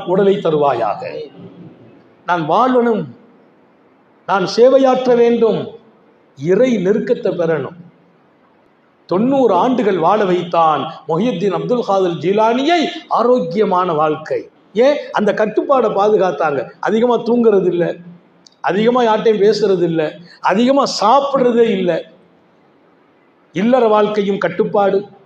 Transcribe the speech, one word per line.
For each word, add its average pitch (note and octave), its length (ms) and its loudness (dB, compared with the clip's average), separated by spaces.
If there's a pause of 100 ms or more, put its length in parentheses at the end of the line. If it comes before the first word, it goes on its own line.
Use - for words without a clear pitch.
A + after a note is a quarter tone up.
உடலை F3 320 2
தருவாயாக, C3+ 640 -2 (1300)
நான் E3+ 200 -2
வாழணும், A#3 560 0 (1200)
நான் F#3+ 220 0
சேவையாற்ற B3+ 680 4
வேண்டும், A3+ 440 2 (760)
இறை G3 420 2
நெருக்கத்தை G3+ 540 -2
பெறணும். D#3+ 440 -4 (1300)
தொண்ணூறு A#3+ 460 0
ஆண்டுகள் G#3 440 0
வாழ F3+ 240 2
வைத்தான் E3+ 580 0 (220)
முஹியுத்தீன் F#3 540 -2
அப்துல் G#3 300 -4
காதர் F#3+ 340 0
ஜீலானியை, A#3 600 0 (300)
ஆரோக்கியமான F#3 840 0
வாழ்க்கை. D3+ 460 -2 (360)
ஏன்? C4+ 220 2 (140)
அந்த G#3 220 0
கட்டுப்பாடை A#3+ 580 0
பாதுகாத்தாங்க. F3+ 680 0 (200)
அதிகமா A3+ 420 0
தூங்குறது G#3+ 500 2
இல்ல, E3+ 140 -2 (800)
அதிகமா A3 400 0
யார்ட்டையும் A3 400 2
பேசுறது F#3+ 440 2
இல்ல, D#3+ 140 -2 (420)
அதிகமா B3 400 2 (100)
சாப்பிடுறதே B3 720 2 (100)
இல்ல, F#3 160 -2 (1600)
இல்லற A#3 320 2
வாழ்க்கையும் G#3 560 0
கட்டுப்பாடு. G3 560 0 (260)